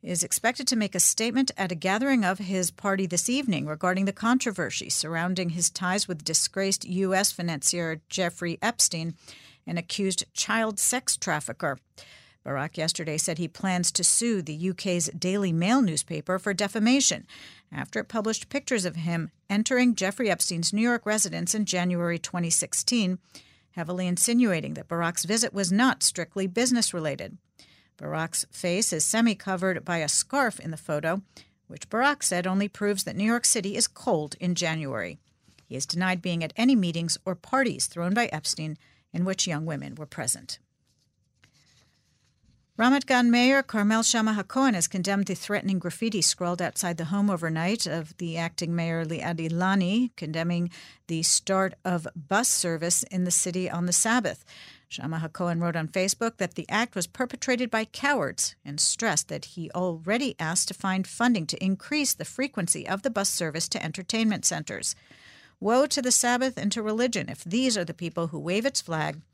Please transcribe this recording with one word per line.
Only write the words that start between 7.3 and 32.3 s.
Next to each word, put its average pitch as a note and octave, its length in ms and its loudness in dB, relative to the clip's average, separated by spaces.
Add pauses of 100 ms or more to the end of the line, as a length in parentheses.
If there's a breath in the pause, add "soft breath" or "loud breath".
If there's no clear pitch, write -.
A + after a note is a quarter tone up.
financier E3 760 -2
Jeffrey F3 540 -2
Epstein, E3 500 0 (540 loud breath)
an E3+ 100 -4
accused F#3 560 -2
child A3 460 0
sex - 360 0
trafficker. D3+ 600 -4 (680 loud breath)
Barak C#3 360 -6
yesterday D#3 400 -2
said D#3+ 180 -2
he E3 100 -2
plans F3+ 440 0
to - 120 0
sue A3+ 380 4
the D3+ 140 -6
U F3+ 180 -2
K's F3 360 0
Daily F#3 440 0
Mail G3+ 300 4
newspaper E3 560 0
for G3+ 120 -2
defamation G#3 760 2 (440 loud breath)
after C#3+ 280 -6
it G#3+ 80 -6
published A3 420 -4
pictures B3+ 360 -2
of E3+ 100 -4
him E3 340 -2 (220)
entering B3 420 4
Jeffrey G3+ 380 0
Epstein's E3+ 420 0
New G#3 80 2
York A#3+ 240 2
residence F3 480 0
in G#3+ 120 0
January F3 520 0
twenty E3+ 320 -4
sixteen, F#3 680 0 (540 loud breath)
heavily F3+ 340 -4
insinuating F3+ 640 2
that - 140 -10
Barak's E3+ 380 -2
visit G#3+ 280 0
was F#3+ 180 0
not A#3+ 300 4
strictly F#3+ 460 0
business-related. F#3 880 0 (600 soft breath)
Barak's D#3+ 520 -4
face F#3 420 0
is D#3 140 0
semi-covered F#3+ 800 0
by F3 120 -2
a D3+ 120 -2
scarf - 500 0
in D#3+ 120 -8
the D#3+ 60 -8
photo, D#3+ 440 -2 (460 loud breath)
which - 200 -16
Barak C4+ 360 2
said F3+ 240 0